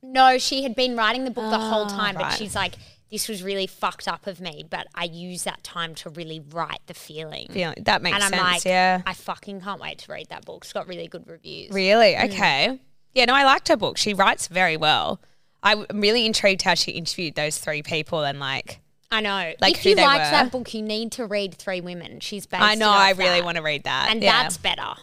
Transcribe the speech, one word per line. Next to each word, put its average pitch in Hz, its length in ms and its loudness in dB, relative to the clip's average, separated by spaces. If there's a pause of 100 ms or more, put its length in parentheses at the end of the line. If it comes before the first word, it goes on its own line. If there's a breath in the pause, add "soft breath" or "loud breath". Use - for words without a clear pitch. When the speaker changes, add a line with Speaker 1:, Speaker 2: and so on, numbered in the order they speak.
Speaker 1:
No, 262 380 6
she 269 240 -2
had 247 140 -4
been 254 200 0
writing 233 280 0
the 254 80 -4
book 220 180 -4
the 220 80 2
whole 220 280 0
Speaker 2:
Oh, - 20 -6
Speaker 1:
time, 202 260 -2
but 180 100 -4
Speaker 2:
right. - 100 -2
Speaker 1:
she's 208 200 -6
like, 185 200 -2 (360 soft breath)
"This - 180 -6
was 202 140 -8
really 196 240 -4
fucked - 400 -6
up 175 220 -6
of 175 120 -12
me, 156 280 -12
but - 260 -8
I 175 100 -6
used 175 400 -10
that - 200 -8
time 165 320 -10
to - 140 -14
really 160 300 -12 (120)
write 160 340 -6
the - 80 -16
feeling." 156 560 -14
Speaker 2:
Feeling, 175 320 -6
that - 200 2
makes 180 120 0
Speaker 1:
And 202 100 2
I'm 196 60 2
Speaker 2:
sense, 185 120 0
Speaker 1:
like, 180 220 2
Speaker 2:
yeah. 185 400 4
Speaker 1:
"I 185 100 -6
fucking 196 480 -12
can't 190 180 -10
wait - 180 -12
to - 140 -16
read - 180 -14
that 165 140 -16
book." - 200 -18
It's - 80 -18
got 190 140 -8
really 170 220 -12
good 170 200 -16
reviews. 165 440 -16
Speaker 2:
Really? 196 420 6
Speaker 1:
Mm. - 160 2
Speaker 2:
Okay. 190 480 0 (360)
Yeah, 254 120 4
no, 247 80 2
I 277 100 4
liked 269 240 4
her 320 80 6
book. 196 200 -2
She 214 180 -2
writes 196 340 2
very 170 280 2
well. 139 440 0 (440)
I 202 100 6
w-, 214 160 -6
I'm 208 100 -4
really 220 260 4
intrigued 202 360 0
how 185 120 2
she - 180 -2
interviewed 165 440 -6
those 151 220 -4
three 151 240 -6
people 156 420 -4
and, 143 160 -4
like, 135 400 -8 (320)
Speaker 1:
I 220 80 0
know. 196 400 -4
Speaker 2:
like, 196 160 4
Speaker 1:
If - 80 -8
Speaker 2:
who 392 60 6
Speaker 1:
you - 40 8
Speaker 2:
they - 80 6
Speaker 1:
liked 285 220 6
Speaker 2:
were. - 80 0
Speaker 1:
that 277 180 4
book, 247 240 -8
you 220 80 -4
need 214 300 -6
to 240 140 -8
read 196 280 -4
Three 185 260 -6
Women. 175 380 -12
She's - 280 -10
based 185 180 -4
Speaker 2:
I 214 100 6
know, 214 120 2
Speaker 1:
it 208 80 6
off 202 60 8
Speaker 2:
I 196 100 8
really 180 280 4
Speaker 1:
that. 175 60 0
Speaker 2:
wanna 170 180 -4
read 151 220 -4
that. 135 260 -2
Speaker 1:
And 220 140 0
Speaker 2:
Yeah. 220 180 6
Speaker 1:
that's 180 140 -4
better. - 460 -4